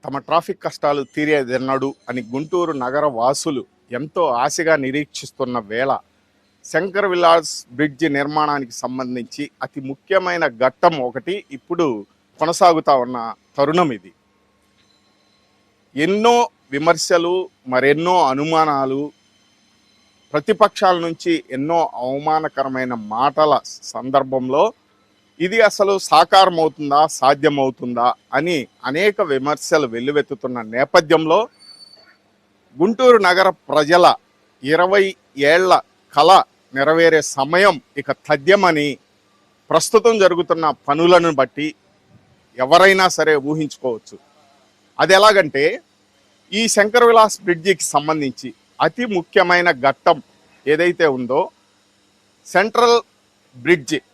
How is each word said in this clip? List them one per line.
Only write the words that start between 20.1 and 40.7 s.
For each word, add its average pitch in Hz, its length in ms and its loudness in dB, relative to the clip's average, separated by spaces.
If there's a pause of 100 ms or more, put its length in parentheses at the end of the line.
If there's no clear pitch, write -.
ప్రతిపక్షాల 185 680 0
నుంచి 165 520 -4
ఎన్నో 151 440 -4
అవమానకరమైన 135 1000 -4
మాటల 123 680 0
సందర్భంలో 131 1080 -4 (680)
ఇది 190 220 -2
అసలు 196 360 2
సాకారమవుతుందా, 160 1080 2
సాధ్యమవుతుందా 131 1080 -2 (200)
అని 147 320 -2 (180)
అనేక 185 360 -2
విమర్శలు 147 680 -2
వెల్లువెత్తుతున్న 127 760 -6
నేపథ్యంలో, 160 840 0 (1300)
గుంటూరు 233 380 4
నగర 190 300 2
ప్రజల 151 680 2 (480)
ఇరవై 185 520 0 (240)
ఏళ్ల 165 420 4 (340)
కల 165 280 6 (320)
నెరవేరే 156 480 2
సమయం 160 580 0 (180)
ఇక 139 140 -8
తథ్యమని 151 840 0 (720)
ప్రస్తుతం 214 480 2
జరుగుతున్న 170 560 0 (140)